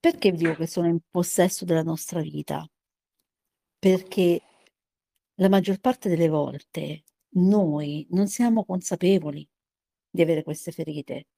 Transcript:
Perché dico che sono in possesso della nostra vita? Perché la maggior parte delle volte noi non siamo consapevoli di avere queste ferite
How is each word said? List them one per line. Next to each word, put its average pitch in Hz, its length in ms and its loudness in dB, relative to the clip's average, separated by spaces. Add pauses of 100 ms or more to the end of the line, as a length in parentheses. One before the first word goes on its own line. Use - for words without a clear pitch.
Perché 330 320 2
dico 165 220 0
che 160 120 -6
sono 170 220 -2
in 170 120 2 (100)
possesso 180 540 0
della 165 180 0
nostra 165 380 -6
vita? 151 480 -8 (1160)
Perché 185 560 2 (960)
la 190 160 2
maggior 190 280 2
parte 254 300 -2
delle 165 220 2
volte 151 760 -6 (300)
noi 160 760 2
non 196 160 0
siamo 226 360 0
consapevoli 175 840 -2 (640)
di - 140 0
avere 156 200 2
queste 156 300 -10
ferite 147 540 -10 (120)